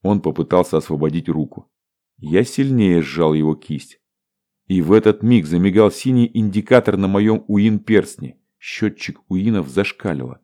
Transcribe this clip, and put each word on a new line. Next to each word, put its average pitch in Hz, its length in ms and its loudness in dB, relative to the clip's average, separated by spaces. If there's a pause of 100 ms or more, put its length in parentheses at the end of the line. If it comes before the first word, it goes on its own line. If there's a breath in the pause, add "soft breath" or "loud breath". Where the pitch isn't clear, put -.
Он 98 200 0
попытался 85 560 0
освободить 78 520 -4
руку. - 400 -6 (480)
Я 85 260 0
сильнее 117 580 0
сжал 78 320 -2
его 78 220 0
кисть. - 440 -12 (680)
И 92 140 0
в 82 120 2
этот 107 280 4
миг 110 240 2
замигал 92 460 2
синий 123 420 0
индикатор 107 600 2
на 98 120 0
моём 104 400 0
уин-перстне. 104 920 0 (200)
Счётчик - 720 -8
уинов 95 400 -2
зашкалило. 69 760 -6